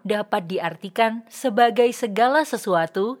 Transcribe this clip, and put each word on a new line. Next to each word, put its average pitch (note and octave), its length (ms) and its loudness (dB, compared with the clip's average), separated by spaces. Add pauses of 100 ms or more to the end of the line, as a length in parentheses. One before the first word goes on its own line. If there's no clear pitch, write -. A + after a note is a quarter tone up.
dapat G#3 400 -2
diartikan F#3+ 880 -4
sebagai A#3+ 640 4
segala B3 480 2
sesuatu G3 760 -2